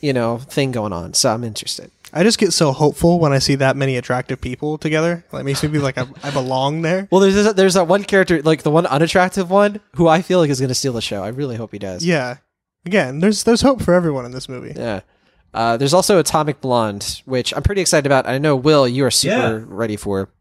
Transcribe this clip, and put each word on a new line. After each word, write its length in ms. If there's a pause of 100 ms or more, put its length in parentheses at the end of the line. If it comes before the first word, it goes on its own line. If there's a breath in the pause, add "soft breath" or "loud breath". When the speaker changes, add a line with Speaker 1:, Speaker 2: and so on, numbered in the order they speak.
Speaker 1:
you 120
know, 260
thing 340
going 200
on. 220
So 180
I'm 120
interested. 460 (220)
Speaker 2:
I 100
just 160
get 140
so 200
hopeful 460
when 140
I 80
see 160
that 200
many 200
attractive 440
people 380
together. 540
Like, 100
it 20
makes 180
me 60
feel 140
like 160
I, 80 (160)
I 80
belong 520
there. 280
Speaker 1:
Well, 100
there's 140
this, 200
there's 200
that 140
one 160
character, 380
like, 200
the 80
one 160
unattractive 640
one, 300 (160)
who 120
I 140
feel 160
like 120
is 100
gonna 140
steal 200
the 80
show. 200
I 60
really 280
hope 160
he 60
does. 260
Speaker 2:
Yeah. 320 (500)
Again, 320
there's, 240
there's 200
hope 200
for 120
everyone 300
in 60
this 180
movie. 280
Speaker 1:
Yeah. 240 (520)
Uh, 240
there's 160
also 280
Atomic 400
Blonde, 640
which 300
I'm 100
pretty 160
excited 260
about. 220
I 100
know, 180
Will, 300
you 180
are 60
super 480
Speaker 3:
Yeah. 80
Speaker 1:
ready 300
for. 320 (120)